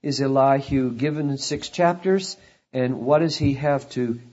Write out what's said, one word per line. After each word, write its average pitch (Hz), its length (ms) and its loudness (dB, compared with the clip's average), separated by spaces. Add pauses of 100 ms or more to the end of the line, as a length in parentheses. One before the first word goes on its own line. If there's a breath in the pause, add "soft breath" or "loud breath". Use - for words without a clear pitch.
is 139 200 -4
Elihu 135 680 2
given 147 380 -2
in 139 80 -2
six - 300 -6
chapters, 180 680 0 (340 soft breath)
and 127 300 -2
what 143 180 4
does 165 160 0
he 139 200 0
have 139 360 -2
to 120 280 -4 (140)